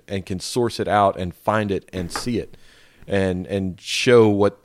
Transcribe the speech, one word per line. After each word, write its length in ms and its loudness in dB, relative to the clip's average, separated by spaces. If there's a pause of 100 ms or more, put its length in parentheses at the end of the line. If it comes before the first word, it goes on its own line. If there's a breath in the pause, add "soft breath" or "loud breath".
and 180 -6
can 140 -6
source 400 -4
it 80 -4
out 320 2
and 160 -6
find 360 -2
it 200 -6
and 200 -8
see 260 -6
it 180 -8 (500 soft breath)
and, 420 -2
and 340 -4
show 480 4
what, 360 2